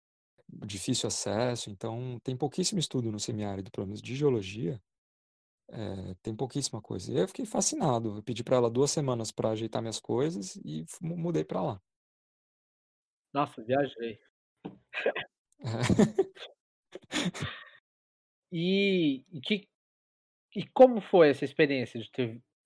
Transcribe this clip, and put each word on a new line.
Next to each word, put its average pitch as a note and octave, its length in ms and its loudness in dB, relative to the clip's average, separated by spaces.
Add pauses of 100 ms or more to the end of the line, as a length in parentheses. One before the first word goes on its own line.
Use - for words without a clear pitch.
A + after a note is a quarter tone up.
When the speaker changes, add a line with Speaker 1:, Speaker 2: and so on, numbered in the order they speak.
(640)
Speaker 1:
difícil A2 420 -2
acesso. A2+ 640 -2
Então, A#2 540 -8
tem C3 140 -4
pouquíssimo F3 420 -2
estudo A#2 320 -2
no G#2 80 -6
semiárido, G2+ 500 -6
pelo G2 180 -8
menos G#2 140 -10
de A2 140 -10
geologia. B2 640 0 (880)
É, F#2+ 520 -8
tem A2 140 -6
pouquíssima B2+ 460 -6
coisa. G2 300 -8
E A#2+ 40 -2
aí E3+ 80 2
eu G3 40 -2
fiquei - 180 -8
fascinado. C#3+ 720 0
Eu G#2 60 -12
pedi A2+ 200 -6
pra B2+ 140 2
ela A#2+ 120 4
duas C3 220 2
semanas B2+ 400 -2
pra - 180 -2
ajeitar A2+ 320 -4
minhas A2+ 180 -6
coisas E3 640 -2
e D#3 240 -8
fu-, - 180 -12
mu-, E3+ 120 -6
mudei E3 260 -2
pra F3+ 180 -4
lá. B2+ 200 -4 (1500)
Speaker 2:
Nossa, C#3 300 -4
viajei. A#2 560 -2 (1400)
Speaker 1:
É. - 0 -
<laughs> - 920 0 (2000)
Speaker 2:
E, F3 760 2
e D3 100 -10
que, G3 260 -2 (880)
e G3+ 80 -4 (120)
como B3+ 260 10
foi D#3+ 300 8
essa C3+ 120 0
experiência C3+ 560 2
de A2 120 -12
ter A#2+ 280 -2 (260)